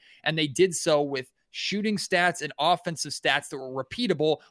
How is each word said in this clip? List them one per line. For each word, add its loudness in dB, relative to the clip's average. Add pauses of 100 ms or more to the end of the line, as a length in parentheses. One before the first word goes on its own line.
(240)
And 0
they 2
did 4
so 2
with -4 (200)
shooting -2
stats 0
and -8
offensive 0
stats 0
that -8
were -8
repeatable 0 (140)